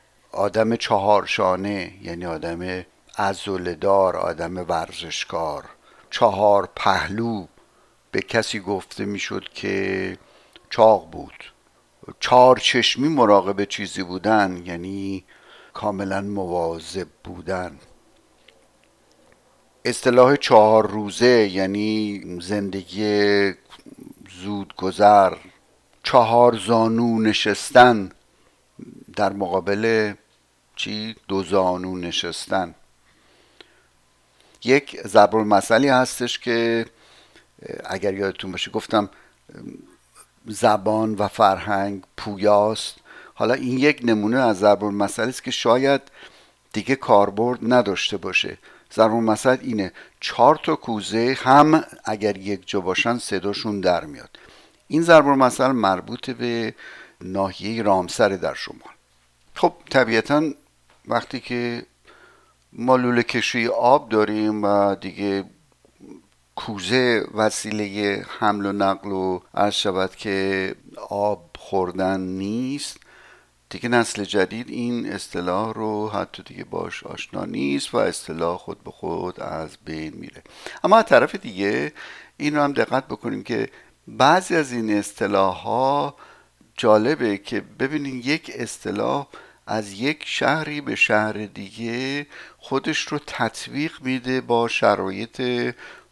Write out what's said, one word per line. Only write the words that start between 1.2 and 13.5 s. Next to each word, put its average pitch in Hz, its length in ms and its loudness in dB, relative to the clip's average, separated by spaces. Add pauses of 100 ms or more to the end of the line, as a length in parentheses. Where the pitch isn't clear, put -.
شانه 95 760 -2
یعنی 90 240 -12
آدم 87 600 -8 (320)
عضله 95 580 -4
دار، 95 420 2
آدم 85 400 -6
ورزشکار، 82 1040 -6 (460)
چهار 101 680 4
پهلو 98 680 -2 (680)
به 98 100 -2
کسی 113 380 -4
گفته 98 460 -8
می‌شد 101 480 -8
که 95 640 -6 (520)
چاق 110 420 6
بود، - 420 -16 (680)
چهار 127 380 6
چشمی 123 500 0
مراقب 101 580 4